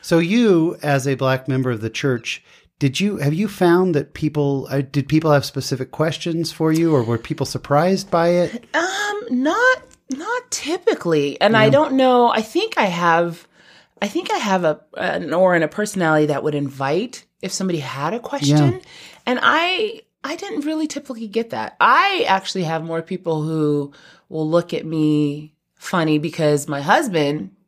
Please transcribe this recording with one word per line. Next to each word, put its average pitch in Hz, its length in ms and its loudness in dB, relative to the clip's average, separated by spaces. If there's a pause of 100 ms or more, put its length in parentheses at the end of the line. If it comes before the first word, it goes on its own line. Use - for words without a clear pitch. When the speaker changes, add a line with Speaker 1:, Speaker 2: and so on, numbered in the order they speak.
Speaker 1:
So 170 140 2
you, 180 640 2
as 139 240 0
a 139 80 0
black 131 320 0
member 131 240 0
of 113 100 -4
the 113 80 -4
church, 123 540 -4 (380)
did 135 180 0
you, 202 200 -2
have 143 160 0
you 202 120 -2
found 180 480 2
that 147 200 -4
people, 147 540 -2
uh, 139 120 -2
did 139 280 -4
people 156 220 2
have 143 140 4
specific 131 480 -6
questions 160 580 -4
for 160 220 0
you, 160 200 2
or 135 120 4
were 117 140 0
people 139 280 -6
surprised 165 640 0
by 170 200 2
it? 175 340 0 (100)
Speaker 2:
Um, 392 460 -2 (100)
not, 403 520 2 (280)
not 415 400 -8
typically. 175 920 -2
And 214 160 4
I 214 100 6
Speaker 1:
Yeah. - 40 6
Speaker 2:
don't 285 220 4
know. 254 400 4
I 220 100 0
think 392 360 -2
I 240 80 4
have, 170 600 0 (540)
I 202 80 -2
think 370 240 -4
I 403 60 0
have 196 260 0
a, 151 160 0 (160)
an 170 360 -4
aura 180 220 4
and 165 80 4
a 151 60 0
personality 160 580 0
that 147 160 -2
would 147 140 -2
invite 143 680 -4 (160)
if 185 120 -10
somebody 180 260 -4
had 139 340 -6
a 233 60 -6
question. 147 540 2
Speaker 1:
Yeah. 370 60 -6 (460)
Speaker 2:
And 247 160 -2
I, 349 600 0 (240)
I 277 100 -6
didn't 359 300 -8
really 311 240 -4
typically 226 400 -10
get 226 220 -4
that. - 280 -8
I 330 480 4
actually 190 380 -2
have 160 180 -4
more 165 200 -6
people 165 420 -6
who 147 480 0 (360)
will 156 220 -4
look 170 240 0
at - 100 -6
me 151 680 0 (220)
funny 156 420 0
because 151 480 0
my 143 140 -4
husband 165 720 0 (160)